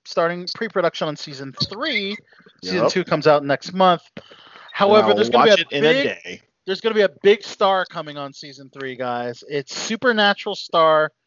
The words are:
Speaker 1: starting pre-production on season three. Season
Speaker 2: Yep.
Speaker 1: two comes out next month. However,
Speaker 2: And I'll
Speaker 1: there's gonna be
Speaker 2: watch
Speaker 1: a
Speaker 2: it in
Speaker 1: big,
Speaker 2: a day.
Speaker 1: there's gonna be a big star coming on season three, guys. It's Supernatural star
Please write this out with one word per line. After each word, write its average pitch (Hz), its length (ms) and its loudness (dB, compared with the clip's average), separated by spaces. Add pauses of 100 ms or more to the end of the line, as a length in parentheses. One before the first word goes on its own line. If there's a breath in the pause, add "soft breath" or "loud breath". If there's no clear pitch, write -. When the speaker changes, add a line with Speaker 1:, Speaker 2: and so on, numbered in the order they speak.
Speaker 1:
starting 175 500 -2
pre-production 185 540 -2
on 147 80 -6
season 139 360 -14
three. 214 640 -6 (460 soft breath)
Season 185 220 -4
Speaker 2:
Yep. 135 60 2
Speaker 1:
two 180 140 -2
comes 156 220 -2
out 147 180 4
next 139 280 -4
month. 185 300 2 (680 loud breath)
However, 208 300 4
Speaker 2:
And 214 80 2
I'll 208 60 4
Speaker 1:
there's 226 140 0
gonna 240 140 6
be 226 60 6
Speaker 2:
watch 202 100 6
Speaker 1:
a - 20 -2
Speaker 2:
it - 100 -14
in 143 100 -2
Speaker 1:
big, 151 240 2
Speaker 2:
a 98 160 -4
day. 90 200 -16 (240)
Speaker 1:
there's 185 140 -6
gonna 226 140 -2
be 214 80 4
a 185 80 2 (120)
big 202 220 4
star 190 400 0
coming 151 320 -12
on 139 160 -10
season 139 380 -20
three, 135 260 -12
guys. 120 520 -6
It's 143 280 -8
Supernatural 214 800 0
star 156 560 2 (140)